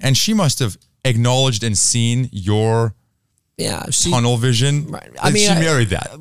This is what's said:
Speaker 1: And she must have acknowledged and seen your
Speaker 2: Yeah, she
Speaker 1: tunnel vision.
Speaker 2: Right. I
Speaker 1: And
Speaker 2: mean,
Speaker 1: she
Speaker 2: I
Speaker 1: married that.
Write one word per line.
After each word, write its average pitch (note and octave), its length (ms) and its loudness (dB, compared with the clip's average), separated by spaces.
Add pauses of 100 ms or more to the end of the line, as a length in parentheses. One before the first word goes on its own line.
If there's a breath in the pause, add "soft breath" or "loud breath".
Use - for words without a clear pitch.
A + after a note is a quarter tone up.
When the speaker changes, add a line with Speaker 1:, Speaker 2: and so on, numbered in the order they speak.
Speaker 1:
And C3 120 2
she A3 200 0
must F3 240 0
have A2 180 -4 (260)
acknowledged B2 600 2
and A2 120 -2
seen A#2+ 560 0
your A2 640 0 (640)
Speaker 2:
Yeah, - 320 -6
she - 220 0
Speaker 1:
tunnel B2 260 0
vision. C#3 540 0
Speaker 2:
Right. - 180 -14 (100)
I - 80 -2
Speaker 1:
And - 60 2
Speaker 2:
mean, G#3 140 2
Speaker 1:
she - 20 4
Speaker 2:
I F3 100 2
Speaker 1:
married D3 300 2
that. F#2 320 -6